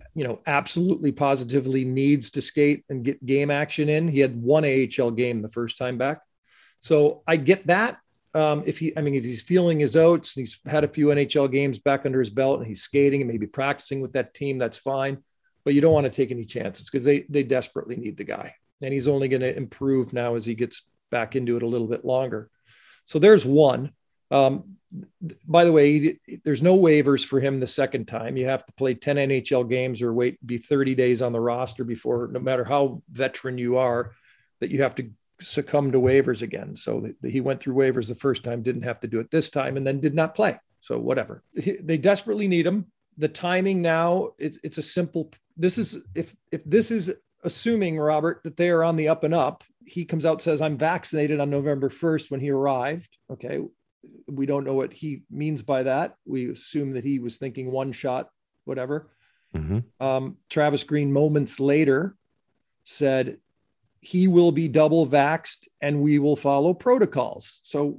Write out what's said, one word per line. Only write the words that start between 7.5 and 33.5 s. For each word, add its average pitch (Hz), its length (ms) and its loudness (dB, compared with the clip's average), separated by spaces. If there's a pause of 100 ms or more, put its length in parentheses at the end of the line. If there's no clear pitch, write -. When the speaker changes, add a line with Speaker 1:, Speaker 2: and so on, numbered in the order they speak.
Speaker 1:
that. 214 300 2 (360)
Um, 151 300 2
if - 140 -4
he, 160 180 -6
I 156 60 -2
mean, 143 120 0
if 131 100 0
he's 120 180 -8
feeling 175 380 2
his 143 160 2
oats 165 400 4
and 135 60 -6
he's 113 240 -12
had 147 160 0
a 147 60 2
few 147 240 2
N 143 60 2
H 143 180 0
L 139 120 4
games 135 300 0
back 139 280 0
under 131 140 0
his 110 100 -2
belt 135 280 0
and 120 80 -10
he's 107 160 -10
skating 139 380 2
and 123 100 -4
maybe 107 160 -4
practicing 139 540 -6
with 131 140 -8
that 127 200 -4
team, 139 240 -6
that's 117 200 -4
fine. 135 400 -4 (460)
But 143 100 2
you 143 60 6
don't 160 140 6
wanna 139 160 2
take 127 200 0
any 120 140 -8
chances 110 460 -10
'cause 131 140 -4
they, 143 240 4
they 143 140 0
desperately 123 540 -4
need 113 200 -10
the - 80 -12
guy. - 300 -10 (280)
And 135 100 -6
he's 135 160 -2
only 139 200 2
gonna 127 200 0
improve 131 640 -2
now 120 240 -2
as 110 100 -6
he 117 80 -4
gets 117 280 -6 (280)
back 120 260 -4
into 120 200 0
it 117 60 -4
a 117 60 -2
little 117 200 -2
bit 117 160 -6
longer. 123 460 -4 (540)
So - 140 -4
there's 190 260 8
one. 135 480 4 (380)
Um, 139 460 2 (440)
th-, 165 260 -12
by 170 180 6
the 170 80 6
way, 147 260 6 (280)
he, - 180 -16
there's 131 180 0
no 185 160 6
waivers 147 460 4
for 135 160 0
him 135 180 0
the 131 80 -4
second 131 400 -2
time. 117 300 -8
You 127 100 -4
have 131 180 -4
to - 100 -20
play 131 200 -2
ten 143 240 -2
N 139 140 0
H 127 180 -2
L 127 140 2
games 127 360 -2
or 117 140 -2
wait, 123 320 -2
be 117 100 -4
thirty 135 380 0
days 127 260 2
on 123 120 -2
the 117 80 -2
roster 120 420 -4
before, 120 500 -4
no 127 60 -6
matter 127 260 -2
how 139 460 0
veteran 131 480 -6